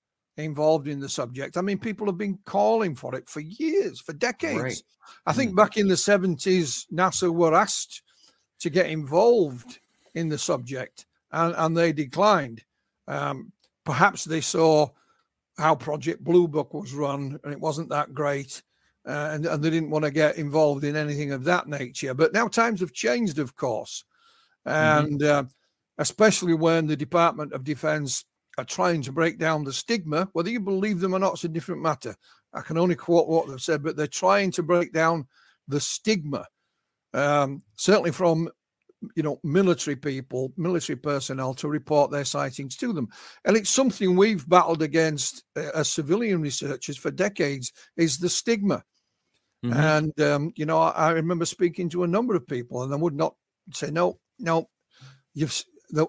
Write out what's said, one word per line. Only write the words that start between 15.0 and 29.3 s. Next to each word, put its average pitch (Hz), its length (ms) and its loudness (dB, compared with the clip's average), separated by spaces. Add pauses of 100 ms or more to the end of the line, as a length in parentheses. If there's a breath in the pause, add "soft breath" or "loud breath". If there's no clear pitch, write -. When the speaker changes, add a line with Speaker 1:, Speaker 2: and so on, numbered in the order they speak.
Speaker 1:
how 151 160 4
Project 147 500 -6
Blue 175 240 6
Book 147 240 -4
was 135 220 -10
run, 139 500 -4
and 147 80 -8
it 139 80 -12
wasn't 156 300 -4
that 143 240 -2
great, 143 480 -4 (440)
uh, 147 260 -4
and, 156 140 -4
and 151 160 -2
they 160 60 2
didn't 160 220 0
wanna 151 200 0
get 151 260 2
involved 147 480 2
in 147 120 -2
anything 147 360 -4
of 127 120 -6
that 170 240 0
nature. 135 460 -8
But 160 180 2
now 220 160 0
times 226 320 0
have 180 120 -6
changed, 220 460 -2
of 131 180 -6
course, 117 480 -6 (600 soft breath)
Speaker 2:
Mm-hmm. 151 400 4
Speaker 1:
and, 143 160 -2
uh, 147 220 4 (540)
especially 185 560 4
when 165 320 4
the 151 100 0
Department 151 560 2
of 135 120 -8
Defense 151 600 -4 (340)
are 127 60 -4
trying 175 380 0
to 131 100 -8
break 165 260 0